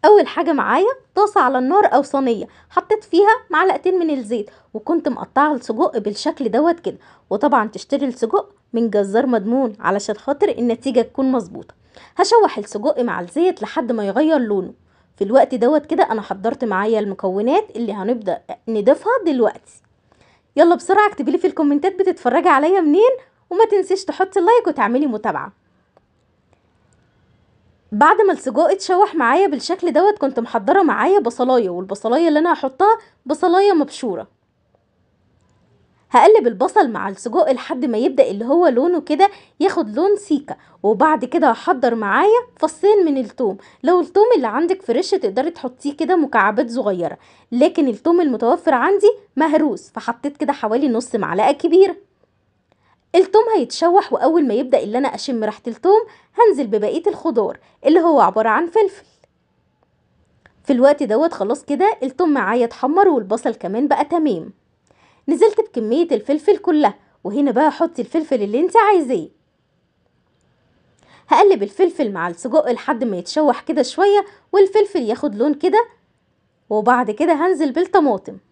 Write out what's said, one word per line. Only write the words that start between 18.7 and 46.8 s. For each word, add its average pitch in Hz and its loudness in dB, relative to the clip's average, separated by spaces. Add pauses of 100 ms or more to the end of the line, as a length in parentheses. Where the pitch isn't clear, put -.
دلوقتي. - -2 (720)
يلا 349 4
بسرعة 415 0
اكتبيلي 294 -4
في 359 -2
الكومنتات 294 0
بتتفرجي 349 0
عليا 320 2
منين، 359 4 (380)
وما 403 2
تنسيش 381 -2
تحطي 381 -2
لايك 453 2
وتعملي 262 -2
متابعة. 202 -6 (2500)
بعد 311 4
ما 392 4
السجق 269 -2
اتشوح 392 0
معايا 311 2
بالشكل 311 -4
دوت 392 2
كنت 269 -4
محضرة 233 0
معايا 330 2
بصلاية، 240 0
والبصلاية 196 -2
اللي 302 2
أنا 339 2
هحطها 370 0 (280)
بصلاية 370 2
مبشورة. 277 -4 (1800)
هقلب 339 6
البصل 254 0
مع 196 -6
السجق 240 -2
لحد 262 -6
ما 233 -2
يبدأ 269 0
اللي 202 -8
هو 330 2
لونه 302 0
كده 330 0 (300)
ياخد 294 -2
لون 392 0
سيكا، - -6 (280)
وبعد 226 0
كده 302 0
هحضر 247 0
معايا 311 2 (140)
فصين 381 2
من 285 -2
التوم. 202 -6 (260)
لو 349 2
التوم 381 2 (100)
اللي 254 -2
عندك 330 -2
فريش - -4
تقدري 254 -2
تحطيه 285 -10
كده 330 0
مكعبات 233 0
صغيرة، 202 -6 (340)